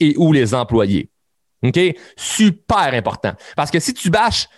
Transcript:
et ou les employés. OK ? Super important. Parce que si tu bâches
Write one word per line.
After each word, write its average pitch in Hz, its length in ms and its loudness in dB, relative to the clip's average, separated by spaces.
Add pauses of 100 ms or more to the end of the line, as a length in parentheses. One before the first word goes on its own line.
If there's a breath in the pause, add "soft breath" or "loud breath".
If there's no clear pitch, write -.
et 151 160 4
ou 156 160 4
les 123 220 2
employés. 107 560 0 (520)
OK ? 131 160 0 (380 loud breath)
Super 196 760 0
important. 107 380 -4 (240 loud breath)
Parce 147 140 -2
que 170 100 0
si 247 140 -6
tu - 160 -4
bâches 214 480 0